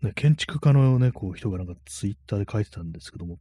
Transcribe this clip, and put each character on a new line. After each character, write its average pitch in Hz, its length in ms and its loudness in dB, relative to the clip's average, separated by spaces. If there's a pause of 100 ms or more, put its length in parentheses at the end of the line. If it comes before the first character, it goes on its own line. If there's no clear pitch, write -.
ね、 101 140 -2
建 151 200 4
築 - 240 -6
家 143 140 4
の 131 260 6
ね、 123 140 4
こ 98 160 -8
う 95 40 -10
人 - 160 -6
が 92 80 -4
な 92 60 -6
ん 87 40 -8
か 90 80 -12 (100)
Twitter - 520 -6
で 101 140 0
書 110 80 0
い 104 60 0
て - 60 -20
た - 100 -12
ん 82 100 -8
で 80 80 -12
す - 100 -18
け - 80 -16
ど 85 80 -10
も、 85 160 -10